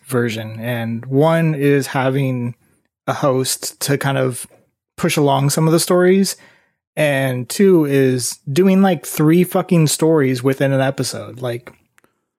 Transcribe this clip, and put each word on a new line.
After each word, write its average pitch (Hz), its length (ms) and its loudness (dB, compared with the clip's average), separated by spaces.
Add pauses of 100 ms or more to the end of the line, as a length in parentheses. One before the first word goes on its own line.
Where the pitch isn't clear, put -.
version. 113 560 -4
And 117 460 -6
one 156 460 2
is 143 340 0
having 131 680 -2 (520)
a 135 60 -4
host - 680 -4
to 143 160 -2
kind 139 200 -2
of 131 300 -4 (480)
push 165 220 -2
along 139 320 2
some 160 180 0
of 160 60 4
the 170 80 4
stories. 185 560 2 (580)
And 135 540 -2
two 185 340 4
is 131 540 0 (120)
doing, 190 320 4
like, 185 240 2
three 165 380 2
fucking 175 440 2
stories 139 540 0
within 135 300 0
an 135 80 0
episode. 120 640 -4
Like, 120 320 -8 (640)